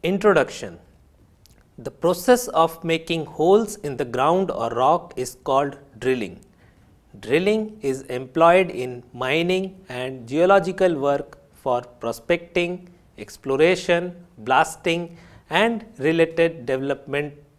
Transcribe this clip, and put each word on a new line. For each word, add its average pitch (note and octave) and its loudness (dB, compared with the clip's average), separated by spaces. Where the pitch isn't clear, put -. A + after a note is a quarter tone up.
Introduction. E3 0
The A#2 -12
process F3+ 2
of E3 0
making E3 -2
holes G3 2
in C#3+ -8
the C#3+ -4
ground D3+ 0
or A#2 -4
rock C3+ 0
is B2+ -8
called C#3 0
drilling. A2+ -4
Drilling G3 -2
is C3+ -4
employed E3 2
in B2 -8
mining F3 -2
and B2+ -10
geological F3+ 2
work C#3 -2
for B2 -4
prospecting, E3+ -6
exploration, F3 0
blasting, D#3+ 0
and G#3+ 0
related E3 0
development C#3 -4